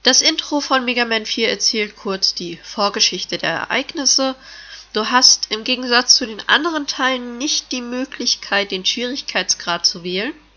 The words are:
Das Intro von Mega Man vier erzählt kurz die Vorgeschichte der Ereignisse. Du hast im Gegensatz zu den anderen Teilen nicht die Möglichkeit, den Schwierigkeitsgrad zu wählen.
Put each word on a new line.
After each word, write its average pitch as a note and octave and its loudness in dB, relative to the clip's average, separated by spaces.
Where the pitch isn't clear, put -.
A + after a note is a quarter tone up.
Das B3+ 4
Intro D4+ 0
von C4 2
Mega A#3+ 2
Man A3 0
vier A3+ 0
erzählt G#3 0
kurz F#3+ -2
die E3+ -8
Vorgeschichte G3+ 0
der E3 0
Ereignisse. C4 0
Du A3 0
hast - 6
im A3 -4
Gegensatz B3 2
zu B3 0
den G#3+ -8
anderen D4+ 2
Teilen B3 -2
nicht - -2
die B3+ -4
Möglichkeit, A#3+ -2
den F#3+ -4
Schwierigkeitsgrad G#3 -2
zu F3 -2
wählen. F#3+ -2